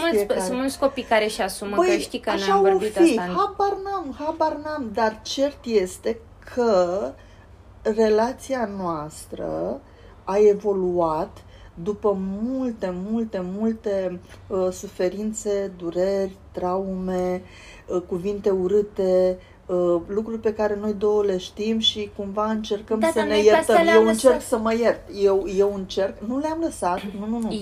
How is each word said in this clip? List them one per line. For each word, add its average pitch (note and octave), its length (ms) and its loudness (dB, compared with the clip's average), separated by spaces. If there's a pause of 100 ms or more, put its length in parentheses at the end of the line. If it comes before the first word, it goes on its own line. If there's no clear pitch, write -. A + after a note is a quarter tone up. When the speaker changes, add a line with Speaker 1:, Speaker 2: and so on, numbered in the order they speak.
Speaker 1:
mulți, A#3 240 0
Speaker 2:
care G#3 140 -2
Speaker 1:
sunt B3 180 -2
mulți C4+ 220 -4
copii C4+ 240 -2
care G#3+ 200 2
își G#3+ 180 -4
asumă, G3+ 340 -6
Speaker 2:
Băi, F4+ 120 4
Speaker 1:
că F4 100 4
știi - 220 -6
că - 100 -6
Speaker 2:
așa F#4+ 220 -2
Speaker 1:
n-am G4 80 6
Speaker 2:
o G4 100 6
Speaker 1:
vorbit F#4+ 220 2
Speaker 2:
fi. - 100 0
Speaker 1:
asta D4 220 6
în F3+ 120 -4
Speaker 2:
Habar G4+ 480 0
n-am, F#4 360 -6
habar D#4 440 -2
n-am, D4 300 -6
dar A3 300 0
cert C#4+ 420 -4
este A3 540 -2 (360)
că G#3+ 560 2 (680)
relația A3 960 0
noastră E3 1000 -6 (440)
a F#3+ 140 -2
evoluat F#3 1000 2 (460)
după G3+ 340 -2 (260)
multe, A#3+ 500 -4 (160)
multe, A3 320 -4 (160)
multe, G3+ 640 -2 (280)
uh, F#3+ 240 -2
suferințe, G3 1040 -4
dureri, F#3+ 600 -2 (140)
traume, F#3 920 -4 (460)
uh, F3+ 200 -2
cuvinte G3+ 420 -4
urâte, F#3 880 2 (280)
uh, F3 420 2
lucruri A3 320 -4
pe A3 140 -2
care G#3 280 -2
noi G#3+ 120 -2
două G#3 300 2
le F#3+ 140 0
știm A3 420 -4
și G#3 360 -2
cumva G3+ 300 -4
încercăm A3 540 -2
Speaker 1:
Da, A3 80 2
Speaker 2:
să E4 80 2
Speaker 1:
dar G#3+ 120 2
Speaker 2:
ne G#3 60 0
Speaker 1:
noi G#3 160 4
pe G#3+ 60 10
astea - 200 6
Speaker 2:
iertăm. E4 180 6
Speaker 1:
le-am A3 120 10
Speaker 2:
Eu A3 60 4
încerc A#3+ 220 6
Speaker 1:
lăsat. A#3+ 160 -4
Speaker 2:
să B3 80 2
mă A3 160 0
iert. A3+ 260 2 (220)
Eu, G3 240 4 (120)
eu G3+ 180 4
încerc. G3 380 -4 (140)
Nu B3 120 -4
le-am D#4 240 -2
lăsat. F#3+ 380 -2 (180)
Nu, G3+ 80 -8
nu, A#3 120 -4
nu. A3 220 -4